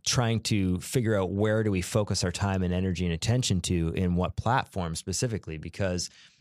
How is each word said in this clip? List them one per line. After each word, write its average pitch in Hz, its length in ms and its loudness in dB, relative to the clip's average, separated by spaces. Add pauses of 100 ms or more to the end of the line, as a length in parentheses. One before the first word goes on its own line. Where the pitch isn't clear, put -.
trying 113 360 2
to 92 400 2
figure 113 360 0
out 95 140 0
where 107 320 2
do 107 80 0
we 92 120 0
focus 101 420 0
our 90 80 0
time 95 320 0
and 90 100 0
energy 92 320 0
and 85 80 0
attention 117 480 0
to 82 280 0
in 90 260 0
what 87 200 0
platform 95 600 -2
specifically, 92 640 -4
because, 90 500 -4 (320)